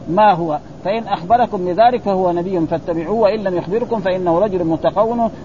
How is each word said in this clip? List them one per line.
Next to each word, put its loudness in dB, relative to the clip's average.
ما 6
هو، -2
فإن -2
أخبركم 0
بذلك 4
فهو 0
نبي -2
فاتبعوه، -2
وإن 4
لم -2
يخبركم -2
فإنه 0
رجل 0
متقون 0